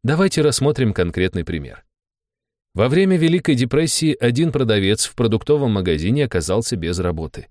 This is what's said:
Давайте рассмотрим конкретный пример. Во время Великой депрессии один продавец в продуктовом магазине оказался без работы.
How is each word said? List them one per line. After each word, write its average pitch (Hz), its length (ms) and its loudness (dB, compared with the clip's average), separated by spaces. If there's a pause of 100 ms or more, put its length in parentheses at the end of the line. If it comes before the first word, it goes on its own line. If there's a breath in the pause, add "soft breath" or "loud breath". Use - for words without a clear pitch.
Давайте 165 380 2
рассмотрим 135 520 2
конкретный 90 500 -2
пример. 76 400 -10 (880)
Во 107 140 2
время 185 300 2
Великой 165 360 2
депрессии 139 680 0
один 123 320 0
продавец 107 540 0
в - 80 -12
продуктовом 117 600 0
магазине 95 520 0
оказался 113 500 -2
без 85 220 -4
работы. 82 540 -6